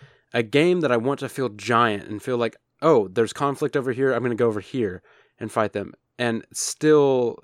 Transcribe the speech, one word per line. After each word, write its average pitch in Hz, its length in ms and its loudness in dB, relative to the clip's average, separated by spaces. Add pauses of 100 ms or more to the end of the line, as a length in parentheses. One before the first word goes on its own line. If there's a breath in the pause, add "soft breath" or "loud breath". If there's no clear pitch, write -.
(340 soft breath)
a 120 80 0
game 160 380 2
that 143 100 0
I 120 60 2
want 127 240 -2
to 135 80 -8
feel 123 220 -6
giant 107 580 0
and 107 120 -10
feel 127 160 -4
like, 117 200 -2 (260)
"Oh, 139 260 4
there's 107 260 0
conflict 139 420 -2
over 131 160 -2
here. 131 200 0
I'm 117 100 -2
gonna 123 120 -2
go 117 140 2
over 107 120 -2
here 98 420 -6 (360 soft breath)
and 110 140 -10
fight 107 200 0
them." 101 220 -8 (240)
And 117 340 -2
still, 139 920 2